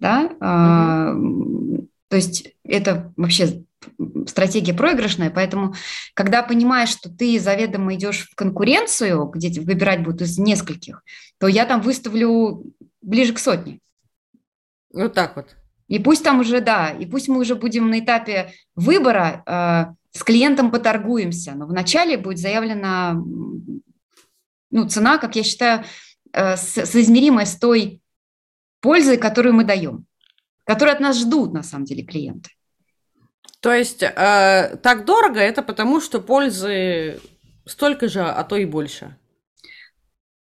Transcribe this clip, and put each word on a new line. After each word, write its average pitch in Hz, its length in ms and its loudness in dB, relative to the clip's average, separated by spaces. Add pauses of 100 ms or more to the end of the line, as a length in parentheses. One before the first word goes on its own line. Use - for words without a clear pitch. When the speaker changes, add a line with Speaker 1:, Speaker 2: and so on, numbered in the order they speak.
Speaker 1:
да? 269 300 2 (100)
А, 170 720 4
Speaker 2:
Мгм. - 760 -4 (200)
Speaker 1:
то 196 80 0
есть 175 380 -2 (100)
это 202 520 -2
вообще 170 460 0 (680)
стратегия 185 460 0
проигрышная, 214 560 0
поэтому, 190 440 -2 (400)
когда 196 300 2
понимаешь, 240 460 2
что - 200 -10
ты 233 300 0
заведомо 196 560 -2
идёшь 202 340 -6
в - 60 -20
конкуренцию, 202 880 0
где 170 240 -6
тебе 165 160 -6
выбирать 185 380 0
будут 165 180 -6
из 170 160 -6
нескольких, 196 640 -4 (360)
то 190 100 0
я 220 180 4
там 240 140 0
выставлю 226 840 0 (380)
ближе 233 320 0
к 226 80 -8
сотне. 170 400 -4 (1120)
Speaker 2:
Вот 220 220 -4
так 180 200 -2
вот. - 220 -16 (320)
Speaker 1:
И 208 100 -2
пусть 302 240 4
там 277 180 4
уже, 240 200 2
да, 208 300 0
и - 160 -10
пусть 262 220 -6
мы 254 120 2
уже 240 160 -2
будем 226 340 -2
на 220 80 0
этапе 226 540 -2 (240)
выбора, 202 720 2
э, 170 480 0 (220)
с - 60 -12
клиентом 254 480 4
поторгуемся, 214 840 -2
но 147 120 -10
вначале 240 500 0
будет 190 220 -6
заявлена, 196 760 -2
м, 170 720 -8 (880)
ну, 226 180 0
цена, 247 300 2
как 233 180 -6
я 220 60 -2
считаю, 226 420 0 (480)
э, 190 240 0
с-, - 300 -6
соизмеримая 240 600 6
с - 100 -8
той 226 440 0 (800)
пользой, 277 360 4
которую 233 380 2
мы 226 100 6
даём, 180 400 -2 (600)
которую 277 300 2
от 285 60 -4
нас 277 180 2
ждут, 240 340 0
на 156 120 -6
самом 139 200 -10
деле, 139 200 -10
клиенты. - 460 -12 (1120)
Speaker 2:
То 240 120 0
есть, 240 300 -2
э, 190 800 4
так 233 220 2
дорого, 370 360 4
это 214 220 0
потому, 269 380 0
что 247 200 -4
пользы 185 1000 -2 (460)
столько 285 420 -2
же, 190 140 -6
а 160 220 -4
то 202 120 -6
и 202 80 -2
больше? 151 520 -8 (1400)